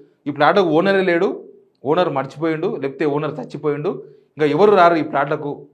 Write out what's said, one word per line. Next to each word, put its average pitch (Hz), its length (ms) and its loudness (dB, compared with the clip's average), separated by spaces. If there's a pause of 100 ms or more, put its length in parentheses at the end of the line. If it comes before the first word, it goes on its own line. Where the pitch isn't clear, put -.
(280)
ఈ 147 40 -4
ప్లాట్కు 151 300 4
ఓనరే 185 400 2
లేడు, 180 480 -2 (360)
ఓనర్ 165 240 2
మర్చిపోయిండు, 156 680 -4
లేకపోతే 139 300 -4
ఓనర్ 143 340 -4
చచ్చిపోయిండు, 147 500 -6 (480)
ఇంకా 151 80 0
ఎవరు 180 300 4
రారు 170 200 6
ఈ 156 60 0
ప్లాట్లకు 147 720 -4